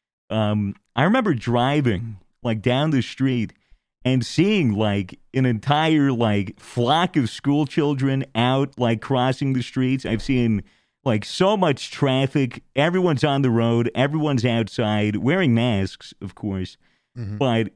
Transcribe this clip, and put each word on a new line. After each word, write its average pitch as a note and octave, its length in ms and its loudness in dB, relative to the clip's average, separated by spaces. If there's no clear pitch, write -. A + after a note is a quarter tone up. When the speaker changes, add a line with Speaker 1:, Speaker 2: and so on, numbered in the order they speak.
Speaker 1:
um, G#2 440 -2
I B2 80 2
remember G#3 300 2
driving, A#2+ 840 0
like, A2 200 -2
down C3+ 280 0
the C3 120 2
street B2+ 500 -2
and B2+ 200 2
seeing, F3+ 480 2
like, G2+ 460 -2
an C3 120 2
entire, C#3+ 680 2
like, G#2 480 0
flock D3+ 560 0
of B2 140 2
school C#3+ 360 -2
children C3+ 580 0
out, C3 440 0
like, A#2 220 0
crossing C3 520 0
the B2+ 100 0
streets. C3 440 -2
I've G#2+ 160 -2
seen, A#2 400 0
like, G#2+ 200 0
so G3 320 0
much E3 340 0
traffic. C3+ 720 0
Everyone's E3+ 480 2
on C#3 180 2
the C3 80 2
road. A#2 440 2
Everyone's C#3+ 500 0
outside, G#2+ 720 0
wearing C#3 380 2
masks, A2+ 680 -2
of F#2+ 140 -12
course. F#2+ 420 -8
Speaker 2:
Mm-hmm. G#2 220 -10
Speaker 1:
But A2+ 380 0